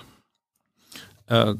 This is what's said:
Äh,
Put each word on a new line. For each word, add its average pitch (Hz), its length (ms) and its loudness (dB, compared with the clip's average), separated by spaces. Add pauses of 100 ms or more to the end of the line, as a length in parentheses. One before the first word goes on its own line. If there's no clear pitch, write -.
(1300)
Äh, 113 340 2